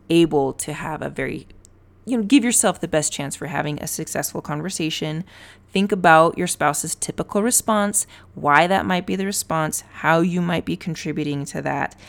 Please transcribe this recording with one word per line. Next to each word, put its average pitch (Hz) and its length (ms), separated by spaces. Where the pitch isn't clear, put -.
able 151 440
to - 200
have 156 280
a 143 80
very, 135 380
you 247 120
know, 220 60
give 226 200
yourself 220 380
the 165 80
best 151 240
chance 139 240
for 165 80
having 147 360
a 160 60
successful - 540
conversation. 156 840
Think 196 200
about 165 460
your 180 100
spouse's 147 480
typical - 480
response, 214 640
why 147 340
that 190 200
might 180 180
be 185 100
the 190 120
response, 160 540
how 160 280
you 175 220
might 175 240
be 165 100
contributing 147 720
to 143 160
that, 139 340